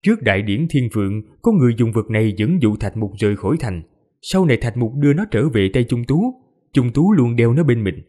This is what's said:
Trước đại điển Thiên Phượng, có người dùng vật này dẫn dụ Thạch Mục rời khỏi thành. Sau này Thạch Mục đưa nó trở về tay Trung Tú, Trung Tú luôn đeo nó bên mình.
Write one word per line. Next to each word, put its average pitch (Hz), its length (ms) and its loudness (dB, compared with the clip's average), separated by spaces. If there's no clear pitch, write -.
Trước 214 200 0
đại 101 200 0
điển 107 280 -2
Thiên 127 220 0
Phượng, 104 300 -2
có 233 100 2
người 123 260 4
dùng 113 140 2
vật 110 180 -4
này 107 260 0
dẫn 135 260 0
dụ 107 140 2
Thạch 104 200 -6
Mục 104 220 -6
rời 104 180 0
khỏi 104 240 -2
thành. 92 220 -6
Sau 185 220 0
này 131 120 2
Thạch 120 200 -4
Mục 120 200 -2
đưa 143 160 2
nó 185 180 0
trở 120 180 0
về 101 240 0
tay 123 120 2
Trung 120 200 -4
Tú, 202 300 0
Trung 123 200 2
Tú 175 200 2
luôn 120 240 2
đeo 117 160 4
nó 160 100 2
bên 120 220 0
mình. - 240 -6